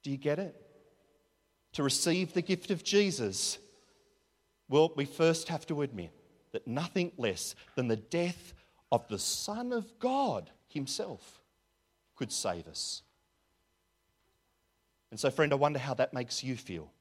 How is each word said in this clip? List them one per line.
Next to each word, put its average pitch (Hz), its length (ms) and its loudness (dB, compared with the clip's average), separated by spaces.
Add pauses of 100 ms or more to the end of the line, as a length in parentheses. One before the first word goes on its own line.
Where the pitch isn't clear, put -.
Do 143 80 -6
you 135 60 -2
get 147 220 2
it? 190 160 -6 (1200)
To 151 80 0
receive 170 500 2
the 185 80 2
gift 180 300 -2
of 175 120 0
Jesus, 156 760 2 (1080)
well, 156 280 6
we 139 80 0
first 160 440 2
have 160 180 -4
to 147 160 -2
admit 95 300 -6 (400)
that - 140 -6
nothing 170 520 -2
less 104 360 -2 (200)
than 123 140 0
the 113 80 4
death 170 580 -4 (380)
of 117 160 2
the - 100 -4
Son 240 540 -4
of 226 260 -4
God 247 520 0 (180)
himself - 760 -6 (760)
could 120 160 -4
save 87 360 -4
us. - 340 -8 (2000)
And 110 80 -12
so, 139 120 4
friend, 143 220 4
I 143 40 6
wonder 147 220 4
how 131 160 -2
that 127 200 2
makes 127 300 -4
you 127 120 -4
feel. 80 340 -10 (100)